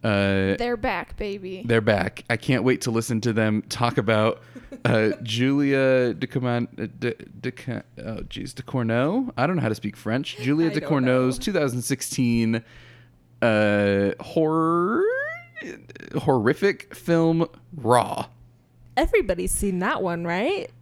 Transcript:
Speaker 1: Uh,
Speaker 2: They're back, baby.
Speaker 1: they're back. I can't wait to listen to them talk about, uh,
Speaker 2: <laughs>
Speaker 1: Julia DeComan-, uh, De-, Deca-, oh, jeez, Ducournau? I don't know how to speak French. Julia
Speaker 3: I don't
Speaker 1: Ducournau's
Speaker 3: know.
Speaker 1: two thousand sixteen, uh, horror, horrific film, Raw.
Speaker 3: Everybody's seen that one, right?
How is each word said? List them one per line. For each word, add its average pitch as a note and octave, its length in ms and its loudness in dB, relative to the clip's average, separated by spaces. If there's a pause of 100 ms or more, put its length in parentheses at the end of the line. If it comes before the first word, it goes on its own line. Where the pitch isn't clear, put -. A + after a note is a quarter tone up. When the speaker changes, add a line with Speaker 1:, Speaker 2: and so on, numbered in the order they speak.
Speaker 1:
Uh, G2 540 2
Speaker 2:
They're A#3+ 180 -2
back, G#3 400 -4
baby. F#3+ 500 -8
Speaker 1:
they're A#2 140 4
back. G#2 500 0
I A#2+ 60 0
can't A#2+ 300 0
wait B2+ 160 2
to B2+ 100 -4
listen A2+ 300 0
to A#2 100 0
them G#2+ 380 2
talk A#2 280 -2
about, A2 440 2 (420)
uh, A2 340 4
Speaker 2:
<laughs> - 60 -12
Speaker 1:
Julia C3 880 2
DeComan-, A#2+ 540 -2 (100)
uh, A2 100 -6 (120)
De-, A#2+ 140 -2 (260)
Deca-, - 440 -8 (160)
oh, A2 180 -8 (100)
jeez, - 260 -10
Ducournau? C3+ 840 -2
I C3 100 2
don't F#3 80 0
know D#3 60 0
how A#2 80 0
to G#2+ 60 -2
speak G#2 200 -8
French. B2 440 -4
Julia D3+ 320 0
Speaker 3:
I - 60 -8
don't D3+ 60 -4
Speaker 1:
Ducournau's B2+ 560 2
Speaker 3:
know. - 40 -10
Speaker 1:
two G#3+ 100 -2
thousand C3 300 0
sixteen, A#2 840 0 (760)
uh, G#2 800 4
horror, E3+ 840 2 (1120)
horrific C#3+ 760 0
film, E3 540 2 (280)
Raw. A#2+ 520 2 (720)
Speaker 3:
Everybody's G#3 540 0
seen F#3+ 280 -2
that G3 240 -2
one, E3+ 220 -4
right? G#3+ 440 -2 (120)